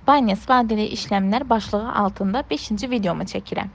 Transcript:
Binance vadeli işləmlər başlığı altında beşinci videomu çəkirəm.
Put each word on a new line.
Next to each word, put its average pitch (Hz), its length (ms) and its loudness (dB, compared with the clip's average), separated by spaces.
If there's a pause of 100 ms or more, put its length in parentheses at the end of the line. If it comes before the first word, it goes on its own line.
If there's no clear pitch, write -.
Binance 240 400 4
vadeli 226 460 2
işləmlər 208 540 0
başlığı 220 440 0
altında 202 580 0
beşinci 247 400 -4
videomu 190 320 -2
çəkirəm. 190 520 -6